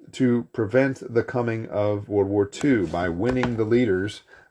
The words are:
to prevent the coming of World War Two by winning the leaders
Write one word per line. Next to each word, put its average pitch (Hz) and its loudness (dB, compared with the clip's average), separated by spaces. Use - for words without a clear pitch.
to 120 2
prevent 127 0
the 113 2
coming 117 -4
of 104 -2
World 98 2
War 101 2
Two 110 0
by 87 -2
winning 120 -2
the 110 0
leaders 107 0